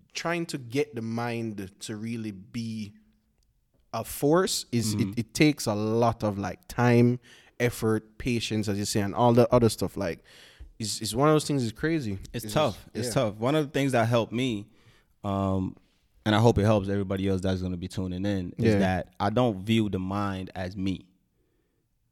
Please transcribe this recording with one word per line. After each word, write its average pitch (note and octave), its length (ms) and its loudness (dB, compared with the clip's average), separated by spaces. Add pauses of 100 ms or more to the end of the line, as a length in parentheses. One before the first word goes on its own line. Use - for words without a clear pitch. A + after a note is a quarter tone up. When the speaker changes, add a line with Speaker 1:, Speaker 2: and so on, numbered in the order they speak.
(140)
Speaker 1:
trying E3+ 340 -4
to D#3 100 -8
get B2+ 380 -4
the A#2 60 -8
mind A2+ 680 -6 (120)
to A2 160 -10
really A2+ 340 -8
be G#2+ 640 -10 (1000)
a A#2 100 -4
force - 680 0
is, A2 240 0
Speaker 2:
Mm-hmm. G2+ 160 0
Speaker 1:
it, A#2+ 80 -6
it - 140 -6
takes D3+ 320 2
a A2 100 0
lot A2+ 480 0
of, G#2 140 -2
like, F#2+ 300 -6
time, A#2+ 520 6 (400)
effort, A2 580 -2
patience, A2 500 -2
as G2+ 100 0
you G#2 80 -2
say, G#2+ 160 -2
and G2 140 -4
all A#2+ 180 6
the A#2+ 200 6
other A#2+ 160 6
stuff. - 260 -4
Like, F2 240 -6 (580)
it's, G#2 240 -6
it's G#2 140 -6
one C#3+ 140 4
of D#3 60 6
those D3+ 100 2
things C#3 180 0
is A2 80 -2
crazy. C#3 480 -4 (140)
Speaker 2:
It's A#2 120 -8
Speaker 1:
It's G#2+ 80 -6
Speaker 2:
tough. D3 220 2
Speaker 1:
just, - 200 -20
Speaker 2:
It's A2 120 -4
Speaker 1:
yeah. A2 60 -4 (100)
Speaker 2:
tough. G#2 140 -2
One B2 180 0
of D#3 100 2
the C3+ 60 -10
things C3+ 220 0
that A2+ 160 4
helped A2+ 240 2
me, A2+ 340 -2 (560)
um, G2 540 0 (480)
and G#2+ 80 4
I G#2 60 4
hope A#2 180 6
it G2+ 60 4
helps G#2 240 4
everybody G2 400 -2
else F#2+ 140 0
that's F#2+ 200 0
gonna F#2 160 -4
be F2+ 120 -8
tuning F#2 360 -6
in, F#2+ 320 -2
is A2+ 160 0
Speaker 1:
Yeah. G2 60 4
Speaker 2:
that F#2 400 0
I G2+ 100 0
don't A2+ 320 2
view A2 280 2
the F#2 100 -4
mind F#2+ 560 -6
as F#2 220 -8
me. F#2+ 280 -4 (1080)